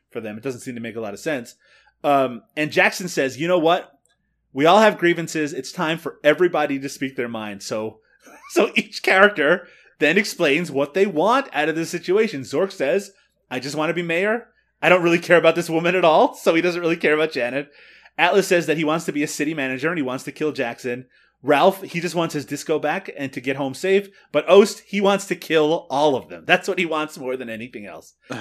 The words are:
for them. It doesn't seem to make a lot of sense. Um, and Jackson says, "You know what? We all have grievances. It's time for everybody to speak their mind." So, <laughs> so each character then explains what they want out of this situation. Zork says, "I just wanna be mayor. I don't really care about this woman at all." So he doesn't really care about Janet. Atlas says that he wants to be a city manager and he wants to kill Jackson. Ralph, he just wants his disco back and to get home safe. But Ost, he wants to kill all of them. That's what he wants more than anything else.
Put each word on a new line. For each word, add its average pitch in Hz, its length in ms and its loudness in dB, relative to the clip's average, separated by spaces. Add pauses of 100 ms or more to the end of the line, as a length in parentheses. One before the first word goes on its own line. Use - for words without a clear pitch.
(120)
for 117 100 -10
them. 107 160 -10
It 120 60 -14
doesn't 127 180 -8
seem 127 140 -12
to 113 60 -12
make 113 140 -10
a 113 60 -8
lot 104 140 -8
of 98 40 -16
sense. 139 360 -8 (480)
Um, 135 400 2 (120)
and 151 160 -4
Jackson 185 360 0
says, 135 320 -4
"You 160 80 -2
know 180 120 4
what? 165 320 2 (640)
We 139 140 2
all 185 120 8
have 214 200 4
grievances. 165 540 -2
It's - 180 -10
time 165 260 -4
for - 260 -12
everybody 151 560 2
to 135 100 -8
speak 135 260 -8
their 120 140 -4
mind." 107 340 -10
So, 110 360 -8 (260)
<laughs> - 260 -20
so - 240 0
each - 260 -4
character 190 640 2 (320)
then 151 180 4
explains 170 520 0
what 143 240 -4
they 196 140 4
want 202 460 0
out 151 160 0
of 156 60 -4
this 165 140 -6
situation. 180 520 -2
Zork 156 300 -2
says, 170 400 -2 (380)
"I 127 100 -8
just 139 160 -8
wanna 156 200 -2
be 175 80 -4
mayor. 190 460 -2 (320)
I 151 80 2
don't 180 120 6
really 170 160 4
care 170 200 4
about 165 180 4
this 170 160 -4
woman 170 240 0
at 180 100 4
all." 170 300 6
So - 180 2
he 165 80 2
doesn't 175 200 0
really 165 160 0
care 151 180 2
about 156 160 0
Janet. 127 400 -4 (440)
Atlas 180 320 2
says 175 200 2
that 151 100 0
he 165 60 -2
wants 160 220 0
to - 60 -4
be 143 120 -2
a 151 40 -2
city 151 280 -4
manager 131 340 -4
and 175 80 -4
he 160 60 -2
wants 127 220 -6
to 147 60 -12
kill 151 200 -4
Jackson. 123 540 -6 (380)
Ralph, 147 400 4
he - 160 -8
just 160 160 -6
wants 165 180 -2
his 143 120 -6
disco 147 340 -4
back 151 360 -4
and 135 160 -10
to 139 80 -12
get 131 180 -4
home 139 180 -4
safe. 190 320 0 (240)
But 147 180 0
Ost, 202 380 6
he 196 140 -6
wants 196 260 0
to 180 80 -4
kill 160 560 0
all 143 240 2
of 107 140 -8
them. 85 180 -16
That's 180 200 2
what 180 120 -2
he 185 80 0
wants 156 320 -6
more 127 180 -6
than 127 100 -12
anything 113 380 -12
else. 82 300 -20 (260)